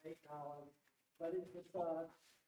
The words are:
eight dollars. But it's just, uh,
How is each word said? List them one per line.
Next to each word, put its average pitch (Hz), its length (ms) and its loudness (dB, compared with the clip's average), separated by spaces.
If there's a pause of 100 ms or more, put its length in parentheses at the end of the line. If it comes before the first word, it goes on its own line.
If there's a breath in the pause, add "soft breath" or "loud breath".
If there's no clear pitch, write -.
eight 160 200 -6
dollars. 147 420 -4 (540)
But 170 140 4
it's 175 180 0
just, 175 240 -6
uh, 165 280 4 (440)